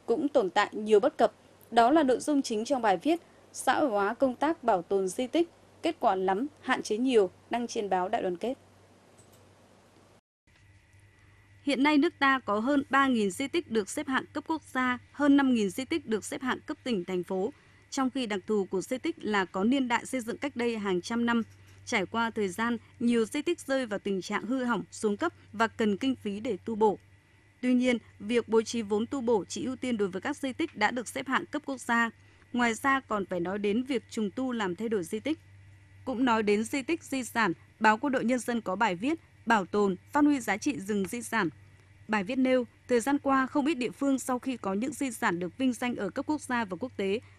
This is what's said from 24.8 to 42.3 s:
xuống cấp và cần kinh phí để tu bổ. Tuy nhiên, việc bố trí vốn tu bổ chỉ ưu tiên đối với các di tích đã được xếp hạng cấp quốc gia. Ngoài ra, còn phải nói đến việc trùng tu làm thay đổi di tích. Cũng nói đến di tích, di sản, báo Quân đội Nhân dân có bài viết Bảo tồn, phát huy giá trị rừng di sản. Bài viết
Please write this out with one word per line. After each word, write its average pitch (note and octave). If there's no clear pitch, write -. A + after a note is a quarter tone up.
xuống G#3
cấp E4+
và A3
cần G#3+
kinh C4
phí G3+
để A3
tu A3+
bổ. G#3
Tuy B3+
nhiên, B3
việc G#3+
bố A3+
trí A#3
vốn G#3
tu C#4
bổ A3+
chỉ -
ưu B3+
tiên A#3+
đối G3+
với F#3
các C#4+
di C4
tích D#4+
đã G#3
được A#3+
xếp C4+
hạng C4+
cấp D4
quốc C4+
gia. A#3
Ngoài A#3+
ra, C4+
còn G#3
phải F3+
nói F3+
đến G#3
việc B3+
trùng G#3+
tu C4
làm G3+
thay A3+
đổi G#3
di G#3+
tích. D4
Cũng C4
nói A3+
đến G#3
di C4+
tích, D#4+
di C4
sản, A3
báo G#3+
Quân C4
đội B3
Nhân B3
dân A#3
có F#3
bài G3+
viết C4
Bảo A3
tồn, G3+
phát D4
huy C#4+
giá G#3
trị D4
rừng G3
di A#3+
sản. -
Bài G#3+
viết A#3